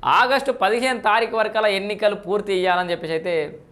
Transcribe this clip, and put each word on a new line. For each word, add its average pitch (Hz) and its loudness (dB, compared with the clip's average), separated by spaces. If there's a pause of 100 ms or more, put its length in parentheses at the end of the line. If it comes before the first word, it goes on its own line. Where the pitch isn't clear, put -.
ఆగస్టు 247 4
పదిహేను 240 0
తారీఖు 220 2
వరకల్లా 214 2
ఎన్నికలు 208 0
పూర్తి 202 -4
చేయాలని 180 0
చెప్పేసి 165 -6
అయితే 160 -4 (120)